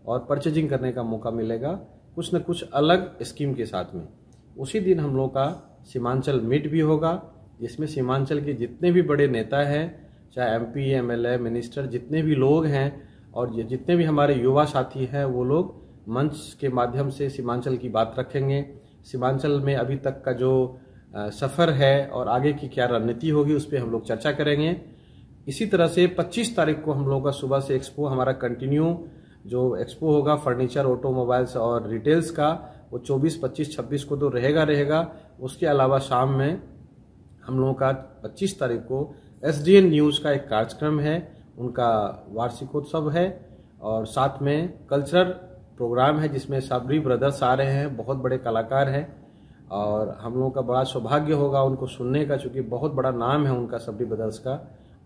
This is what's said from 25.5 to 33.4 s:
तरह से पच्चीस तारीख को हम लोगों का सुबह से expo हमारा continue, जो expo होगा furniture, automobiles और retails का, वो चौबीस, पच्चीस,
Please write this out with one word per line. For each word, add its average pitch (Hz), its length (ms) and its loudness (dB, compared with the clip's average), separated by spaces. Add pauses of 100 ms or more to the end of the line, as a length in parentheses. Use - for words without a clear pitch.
तरह 170 220 4
से 180 200 4
पच्चीस 180 480 -2
तारीख 156 280 2
को 156 80 0
हम 139 140 0
लोगों 135 160 2
का 139 100 2
सुबह 139 280 0
से 139 160 0
expo 143 300 -4
हमारा 131 260 0
continue, 135 760 0 (380)
जो 123 300 0
expo 135 360 -2
होगा 147 240 4
furniture, 131 500 0
automobiles 127 720 0
और 117 300 0
retails 143 440 0
का, 156 440 -2 (160)
वो 123 80 -8
चौबीस, 143 360 0
पच्चीस, 143 420 -6